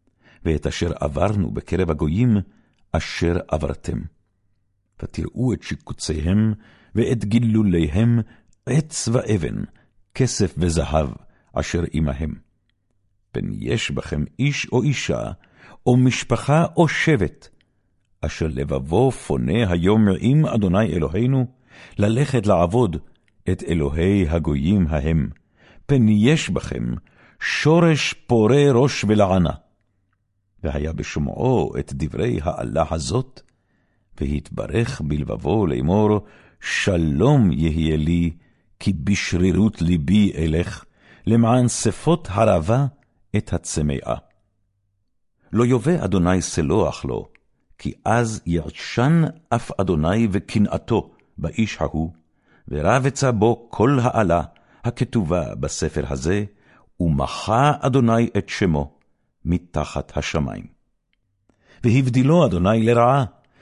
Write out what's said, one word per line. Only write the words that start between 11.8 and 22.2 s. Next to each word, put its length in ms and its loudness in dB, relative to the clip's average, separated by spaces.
עמהם. 420 -4
פן 200 -6
יש 400 -4
בכם 320 -6
איש 320 -2
או 120 0
אישה, 480 -4
או 120 4
משפחה 680 2
או 120 4
שבט, 600 0
אשר 280 -4
לבבו 600 0
פונה 600 -2
היום 340 4
עם 260 2
אדוני 480 0
אלוהינו, 540 0
ללכת 500 0